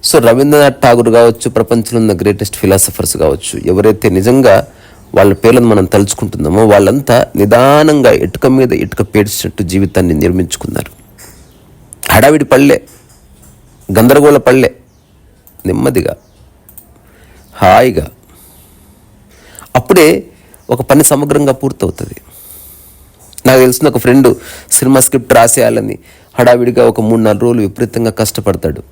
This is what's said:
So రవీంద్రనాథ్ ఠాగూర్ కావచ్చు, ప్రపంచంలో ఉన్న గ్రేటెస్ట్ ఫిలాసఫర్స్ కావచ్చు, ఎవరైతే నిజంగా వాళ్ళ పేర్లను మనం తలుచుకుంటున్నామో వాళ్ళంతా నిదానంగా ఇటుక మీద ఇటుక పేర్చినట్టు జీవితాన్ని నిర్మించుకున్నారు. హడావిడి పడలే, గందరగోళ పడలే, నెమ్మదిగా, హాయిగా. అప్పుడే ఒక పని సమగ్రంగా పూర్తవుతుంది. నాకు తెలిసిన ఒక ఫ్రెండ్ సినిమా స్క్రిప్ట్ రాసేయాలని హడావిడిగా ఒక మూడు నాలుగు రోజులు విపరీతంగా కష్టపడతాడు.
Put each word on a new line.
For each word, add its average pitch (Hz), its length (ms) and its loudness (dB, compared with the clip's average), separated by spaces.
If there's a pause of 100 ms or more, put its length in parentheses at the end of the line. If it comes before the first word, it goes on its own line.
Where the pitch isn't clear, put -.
So 160 140 2
రవీంద్రనాథ్ 139 600 2
ఠాగూర్ 120 280 2
కావచ్చు, 117 400 2
ప్రపంచంలో 117 500 -2
ఉన్న 107 140 0
గ్రేటెస్ట్ 101 420 -4
ఫిలాసఫర్స్ - 600 -4
కావచ్చు, - 480 -4
ఎవరైతే 101 440 0
నిజంగా 107 580 2 (480)
వాళ్ళ 98 180 2
పేర్లను 120 320 2
మనం 104 200 2
తలుచుకుంటున్నామో 101 800 -2
వాళ్ళంతా 110 720 2
నిదానంగా 135 760 2
ఇటుక - 360 -2
మీద 131 260 0
ఇటుక - 280 -6
పేర్చినట్టు 101 600 -4
జీవితాన్ని 90 500 -2
నిర్మించుకున్నారు. 87 760 -4 (1200)
హడావిడి 143 340 2
పడలే, 139 360 2 (1160)
గందరగోళ 143 380 4
పడలే, - 380 0 (880)
నెమ్మదిగా, 107 500 -4 (1400)
హాయిగా. 101 520 2 (1700)
అప్పుడే 160 480 2 (460)
ఒక 123 120 -4
పని 139 220 0
సమగ్రంగా 143 500 -2
పూర్తవుతుంది. - 640 -8 (1300)
నాకు 131 120 4
తెలిసిన 127 280 0
ఒక 123 100 -2
ఫ్రెండ్ 123 400 2 (340)
సినిమా 131 280 0
స్క్రిప్ట్ 127 340 -4
రాసేయాలని 113 640 0 (420)
హడావిడిగా 123 460 2
ఒక 117 160 0
మూడు 113 200 0
నాలుగు 107 200 0
రోజులు 120 200 0
విపరీతంగా 110 500 -4
కష్టపడతాడు. 92 800 -6